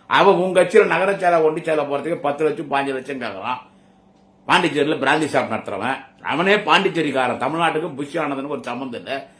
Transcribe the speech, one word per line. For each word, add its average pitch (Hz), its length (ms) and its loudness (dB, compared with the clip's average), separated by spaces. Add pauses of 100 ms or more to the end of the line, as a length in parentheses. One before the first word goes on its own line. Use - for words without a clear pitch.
அவன் 175 280 6
உங்க 180 280 2
கட்சியில 208 220 6
நகர 180 260 0
செயலா, 175 320 2
ஒண்டி 156 180 0
செயலா - 20 -10
போறதுக்கு 147 520 -2
பத்து 147 280 -2
லட்சம், 151 280 -2
பாஞ்சு 139 220 0
லட்சம் 131 280 -8
கேக்குறான். 107 360 -8 (920)
பாண்டிச்சேரியில 151 520 2
பிராந்தி 147 260 2
ஷாப் 120 280 0
நடத்துறவன். 107 680 -6
அவனே 185 340 0
பாண்டிச்சேரிக்காரன். 151 840 2
தமிழ்நாட்டுக்கு 156 560 -2
புஷி 143 240 -6
ஆனந்தனுக்கு 143 280 -4
ஒரு 131 160 -6
சம்மந்தம் 120 420 -8
இல்ல. 135 240 -10 (100)